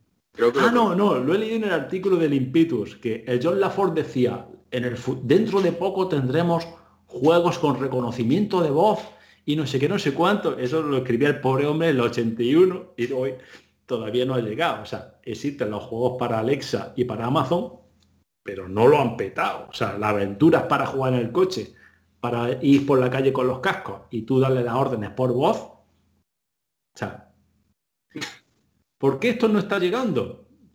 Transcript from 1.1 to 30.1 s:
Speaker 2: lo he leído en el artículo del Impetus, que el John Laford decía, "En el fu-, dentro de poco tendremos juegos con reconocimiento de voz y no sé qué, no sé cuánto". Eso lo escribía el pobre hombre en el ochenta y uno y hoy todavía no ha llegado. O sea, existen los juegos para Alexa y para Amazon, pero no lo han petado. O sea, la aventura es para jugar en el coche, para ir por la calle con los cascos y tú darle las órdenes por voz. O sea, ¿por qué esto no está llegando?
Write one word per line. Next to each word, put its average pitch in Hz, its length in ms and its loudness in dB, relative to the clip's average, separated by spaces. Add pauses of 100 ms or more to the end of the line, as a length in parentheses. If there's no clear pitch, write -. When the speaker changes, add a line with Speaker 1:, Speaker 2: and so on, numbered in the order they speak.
Speaker 2:
lo 143 140 2
he 214 40 2
leído 220 180 -2
en 220 80 -2
el 196 80 -2
artículo 180 440 0
del 151 180 2
Impetus, 131 600 2
que 113 320 -6
el 123 140 0
John 196 180 0
Laford 185 320 0
decía, 131 540 -2 (260)
"En 123 120 -4
el 120 120 -4
fu-, - 260 -6
dentro 190 380 4
de 175 100 2
poco 185 380 -2
tendremos 165 580 0 (400)
juegos 170 540 2
con 135 200 0
reconocimiento 131 800 0
de 156 100 2
voz 175 280 2 (460)
y 147 100 -2
no 156 120 0
sé 127 120 -4
qué, 147 100 2
no 196 120 -2
sé 143 120 -2
cuánto". 180 460 0
Eso 139 240 -2
lo 143 160 -2
escribía 127 300 2
el 143 120 0
pobre 131 260 0
hombre 160 240 0
en 139 60 2
el 123 40 2
ochenta 113 420 -2
y 131 140 2
uno 180 300 4 (100)
y 123 160 -4
hoy 131 220 -4 (520)
todavía 120 400 -2
no 135 80 -2
ha 123 60 0
llegado. 113 420 -4
O - 40 -14
sea, - 360 -14
existen 123 480 -6
los 104 140 -6
juegos 120 340 -2
para 113 220 -2
Alexa 113 560 -4
y 123 80 -2
para 113 220 -4
Amazon, 143 480 -2 (680)
pero 95 260 -12
no 107 200 4
lo 147 120 6
han 120 160 0
petado. 147 540 -6
O - 20 -16
sea, 101 240 -4
la 107 120 -2
aventura 101 520 4
es - 60 -4
para 139 200 0
jugar 131 280 0
en 123 60 2
el 113 120 -4
coche, 175 400 -2 (480)
para 120 300 -2 (120)
ir 139 220 6
por 143 140 4
la 127 100 2
calle 135 240 0
con 131 140 0
los 127 140 -2
cascos - 400 -6 (100)
y 113 120 -6
tú 131 180 2
darle 131 240 2
las 117 100 -4
órdenes 123 360 -2
por 127 220 0
voz. 151 260 2
O - 1400 -20
sea, - 320 -12 (1700)
¿por 135 220 0
qué 240 100 0
esto 240 180 0
no 214 120 2
está 202 180 -4
llegando? 180 680 -4 (260)